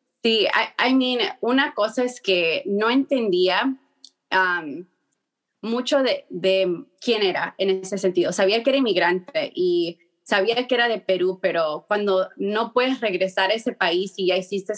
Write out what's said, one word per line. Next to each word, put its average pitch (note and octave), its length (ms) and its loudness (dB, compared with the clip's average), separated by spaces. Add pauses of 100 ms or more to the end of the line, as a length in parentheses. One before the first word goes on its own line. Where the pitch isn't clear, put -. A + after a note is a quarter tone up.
(240)
Sí, A3+ 240 2
I, - 420 0
I C4 60 4
mean, B3+ 460 0
una C4+ 320 0
cosa A3+ 300 -2
es B3 160 -4
que E3+ 460 0
no G#3 240 0
entendía, A#3 880 2 (540)
um, F3 540 0 (760)
mucho B3 420 0
de, A#3 260 -2
de F#3 560 0 (160)
quién A3 220 0
era E3+ 340 -2
en F#3+ 240 0
ese F#3 160 -8
sentido. F3+ 340 0
Sabía G3+ 320 2
que C4+ 60 2
era C4+ 100 2
inmigrante F3+ 760 0
y F3 460 0 (240)
sabía A3+ 440 0
que B3+ 80 0
era A#3+ 120 2
de A3 120 -2
Perú, F#3 420 0
pero E3 460 -2
cuando G3+ 500 0
no G#3+ 340 -2
puedes B3+ 300 2
regresar F#3+ 500 0
a A3 40 2
ese A#3 180 -4
país F3+ 440 -2
y F#3+ 100 0
ya F3+ 100 2
hiciste F#3+ 400 -4